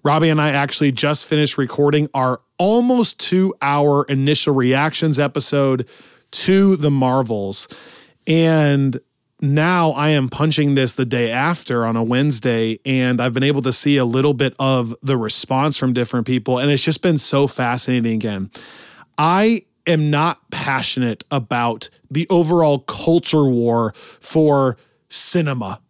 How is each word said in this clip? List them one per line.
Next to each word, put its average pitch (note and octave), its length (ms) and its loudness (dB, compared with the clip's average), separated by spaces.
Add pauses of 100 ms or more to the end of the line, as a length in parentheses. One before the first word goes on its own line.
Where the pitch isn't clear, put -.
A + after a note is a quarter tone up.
Robbie D#3 280 2
and D3+ 100 2
I D3 120 0
actually C#3 400 0
just D3 340 -2
finished D3+ 320 0
recording D3 560 0
our B2+ 260 -2 (160)
almost A#3+ 640 0
two-hour D3 880 0
initial C#3 460 0
reactions C3+ 640 0
episode C#3 680 0 (460)
to F#3+ 440 4
The D3 140 0
Marvels. B2 800 -2 (580)
And D3+ 760 2 (400)
now D#3+ 500 2
I D3 200 0
am C#3 180 2
punching D3 460 0
this C3 200 0
the C3 120 -2
day A#2+ 240 -2
after B2+ 560 -2
on A2+ 100 -2
a A#2 60 0
Wednesday, A#2 800 0
and B2+ 380 0
I've B2 100 -2
been C3 100 -2
able C#3 200 0
to B2+ 100 -2
see C#3+ 240 0
a B2+ 80 2
little C3 300 2
bit C3 240 -2
of B2+ 440 -2
the C3+ 140 -2
response C3 640 -2
from B2+ 160 0
different A#2+ 320 -2
people, B2+ 320 -2
and C#3+ 120 0
it's C#3 120 0
just - 180 -2
been E3 180 2
so C#3 280 0
fascinating A#2+ 680 -2
again. G#2 360 -6 (680)
I G3 460 2 (240)
am D#3 240 0
not D3+ 400 -2
passionate B2+ 800 -4
about A#2+ 580 -4 (220)
the D#3 180 -4
overall E3 520 2
culture - 680 0
war A#2 480 2 (260)
for C#3+ 560 2 (320)
cinema C3 800 -4